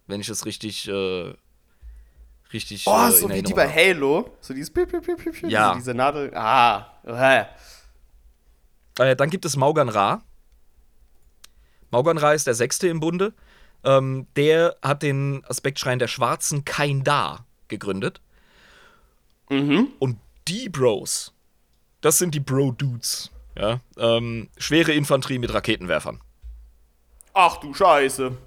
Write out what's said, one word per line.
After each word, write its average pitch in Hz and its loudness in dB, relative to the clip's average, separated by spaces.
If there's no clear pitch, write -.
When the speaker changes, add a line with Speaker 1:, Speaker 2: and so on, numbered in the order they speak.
Speaker 1:
wenn 101 -8
ich 98 -10
das 110 -8
richtig, 107 -10
äh, 92 -6
richtig, - -8
Speaker 2:
Oh, 226 4
Speaker 1:
äh, 226 2
Speaker 2:
so 196 2
Speaker 1:
in 202 -4
Speaker 2:
wie 190 -2
die 185 -2
Speaker 1:
Erinnerung - -2
Speaker 2:
bei 156 4
Speaker 1:
habe. 175 4
Speaker 2:
Halo. 151 -2
So - -12
dieses 143 -10
Piu, 349 0
Piu, 349 -6
Piu, 349 -6
Piu, 330 -10
Piu, - -10
Speaker 1:
Ja. 104 4
Speaker 2:
so 90 0
diese 123 -6
Nadel. 139 0
Ah, 113 2
äh. 120 2
Speaker 1:
Äh, 131 4
dann 139 0
gibt 185 -6
es 139 -4
Maugan 139 2
Ra. 110 2
Maugan 151 2
Ra 151 4
ist 151 0
der 123 2
Sechste 120 0
im 165 -2
Bunde. 180 -2
Ähm, 135 2
der 156 2
hat 143 0
den 139 -2
Aspektschrein 131 -4
der 117 0
Schwarzen 143 -4
Kain 139 -2
Da 120 -2
gegründet. 101 -6
Speaker 2:
Mhm. 143 2
Speaker 1:
Und 127 -2
die 220 -8
Bros, 127 -2
das 151 2
sind 175 0
die 151 -4
Bro-Dudes. 135 -2
Ja? 113 -2
Ähm, 117 0
schwere 156 2
Infanterie 139 0
mit 117 -4
Raketenwerfern. 90 -2
Speaker 2:
Ach 175 4
du 147 -12
Scheiße. 135 4